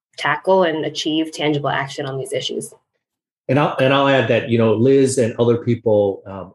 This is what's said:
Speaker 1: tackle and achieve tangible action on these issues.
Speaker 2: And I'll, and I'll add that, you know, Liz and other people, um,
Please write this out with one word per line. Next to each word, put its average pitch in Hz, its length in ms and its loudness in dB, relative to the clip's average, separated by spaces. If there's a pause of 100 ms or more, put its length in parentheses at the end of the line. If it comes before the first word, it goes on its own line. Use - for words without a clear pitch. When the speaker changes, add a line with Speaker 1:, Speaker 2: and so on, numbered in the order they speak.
(180)
Speaker 1:
tackle 165 460 0
and 160 220 -2
achieve 156 460 -4
tangible 143 380 -2
action 143 360 -6
on 135 120 -8
these 131 160 -10
issues. 117 400 -6 (720)
Speaker 2:
And 131 120 2
I'll, 156 180 0
and 131 160 2
I'll 139 140 2
add 131 220 2
that, 113 200 0
you 117 80 2
know, 113 160 4
Liz 131 440 2
and 123 200 0
other 120 200 2
people, 107 680 0
um, 95 300 -14